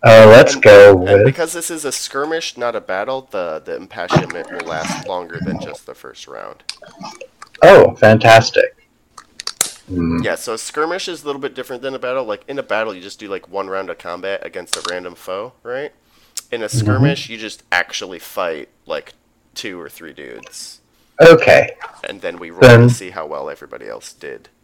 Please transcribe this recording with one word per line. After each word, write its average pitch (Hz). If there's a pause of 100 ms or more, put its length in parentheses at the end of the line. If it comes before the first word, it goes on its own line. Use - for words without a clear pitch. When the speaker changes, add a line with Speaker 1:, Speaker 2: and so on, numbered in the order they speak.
Speaker 1:
Uh, 113
let's 117
Speaker 2:
And, -
Speaker 1:
go 101
Speaker 2:
and 90
Speaker 1:
with 101
Speaker 2:
because 160
this 175
is 156
a 131
skirmish, 156
not 120
a 104
battle, 120
the, 85
the 87
impassionment 87
will 82
last 80
longer 87
than -
just -
the -
first -
round. 53 (1000)
Speaker 1:
Oh, 165
fantastic. 113 (1120)
Hmm. 85
Speaker 2:
Yeah, 90
so 113
a -
skirmish 165
is 170
a -
little 143
bit 135
different 127
than 135
a 127
battle. 127
Like, 104
in 139
a 131
battle, 110
you 92
just 98
do, 104
like, 95
one 95
round 95
of 85
combat 90
against 87
a 80
random 90
foe, 101 (100)
right? 127 (580)
In 117
a 107
Speaker 1:
Mm-hmm. 123
Speaker 2:
skirmish, 123
you 113
just 107
actually 90
fight, 82 (180)
like, 78 (420)
two 92
or 78
three -
dudes. - (400)
Speaker 1:
Okay. - (260)
Speaker 2:
And -
then 87
we 85
roll 85
Speaker 1:
Then 120
Speaker 2:
to 120
see 92
how 87
well 73
everybody 71
else 55
did - (140)